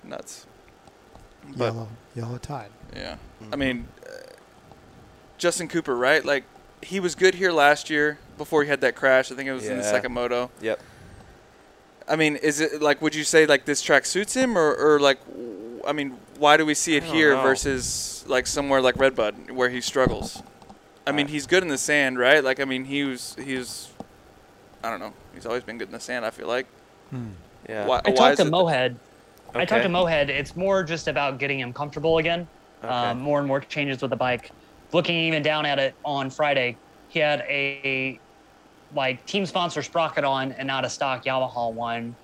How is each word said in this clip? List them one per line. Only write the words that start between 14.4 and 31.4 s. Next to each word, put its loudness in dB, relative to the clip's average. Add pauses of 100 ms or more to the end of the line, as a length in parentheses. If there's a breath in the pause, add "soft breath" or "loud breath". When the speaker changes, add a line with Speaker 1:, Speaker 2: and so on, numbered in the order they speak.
Speaker 1:
or, 4
or, 6
like, 4
w-, -14
I -2
mean, -6 (220)
why 8
do 4
we 2
see 2
it 2
Speaker 3:
I -8
don't -4
Speaker 1:
here 8
Speaker 3:
know. 0
Speaker 1:
versus, 0
like, 2
somewhere 2
like 4
Redbud 0
where 0
he -4
struggles? 0 (640)
I -2
mean, 0
Speaker 3:
I -10
Speaker 1:
he's -6
good 4
in -6
the -2
sand, 0
right? 6
Like, 0
I 0
mean, -4
he -4
was, -8
he -8
was, -10 (960)
I -6
don't -8
know. -12 (220)
He's -18
always -4
been -12
good -8
in -16
the -14
sand, -8
I -2
feel -12
like. -4 (460)
Speaker 2:
Hmm. -8 (400)
Speaker 3:
Yeah. -6
Speaker 1:
Why, 2
Speaker 4:
I 2
Speaker 1:
why 2
Speaker 4:
talked 8
Speaker 1:
is 0
Speaker 4:
to 6
Speaker 1:
it 0
Speaker 4:
Mohead. 0 (580)
I -2
talked -4
Speaker 3:
Okay. 4
Speaker 4:
to 0
Mohead. 2
It's -4
more 0
just -6
about -2
getting -4